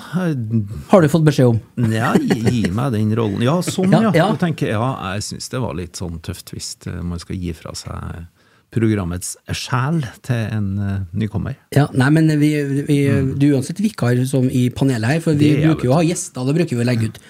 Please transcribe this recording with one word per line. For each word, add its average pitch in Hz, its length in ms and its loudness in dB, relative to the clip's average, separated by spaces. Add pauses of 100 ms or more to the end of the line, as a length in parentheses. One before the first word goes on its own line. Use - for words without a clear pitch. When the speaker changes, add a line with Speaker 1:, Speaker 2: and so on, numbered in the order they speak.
(160)
Speaker 1:
jeg 117 500 -2 (240)
Speaker 2:
Har 196 120 8
du 147 60 6
fått 160 180 2
beskjed 135 240 4
om? 113 420 0
Speaker 1:
Ja, 110 240 0
gi, 247 240 2 (240)
gi 85 80 -2
meg 123 220 -2
den 107 220 2
rollen. 107 260 0
Ja, 147 200 2
sånn, 190 300 0
Speaker 2:
Ja, 220 100 4
Speaker 1:
ja. 220 120 4
Speaker 2:
ja. 175 180 4
Speaker 1:
Du 147 60 -2
tenker, 156 320 -2
ja, 107 440 -2
jeg 101 100 -4
synes - 260 -12
det 131 120 -6
var 80 120 -4
litt 85 200 -8
sånn 85 280 -10
tøft - 320 -12
hvis, - 220 -12 (120)
eh, 90 140 -8
man 87 180 -6
skal 87 160 -10
gi 87 180 -6
fra - 200 -14
seg - 540 -12 (440)
programmets 101 640 -2 (160)
sjel 139 520 -2 (180)
til 123 140 -4
en, 104 440 -2
eh, 98 200 -2 (180)
nykommer. 107 380 -4 (180)
Speaker 2:
Ja, 135 200 4
nei, 131 160 2
men 160 180 4 (120)
vi, 147 240 2 (200)
vi, 143 260 2
Speaker 1:
Mm. 139 300 0
Speaker 2:
du 143 140 4
er 135 60 2
uansett 151 220 -6
vikar 123 460 0
som 135 220 2
i 123 200 2
panelet 123 360 0
her, 151 160 0
for 160 120 0
vi 147 40 2 (180)
Speaker 1:
Det - 20 2
er 151 100 2
jeg, 160 80 4
Speaker 2:
bruker - 80 -4
jo 123 80 2
å 139 40 6
Speaker 1:
vet - 0 -
Speaker 2:
ha 175 60 4
Speaker 1:
du. 160 120 2
Speaker 2:
gjester, - 320 -8
da 143 80 2
bruker 165 240 2
vi 120 60 0
å - 20 0
legge 117 200 0
ut, 107 140 -10 (100)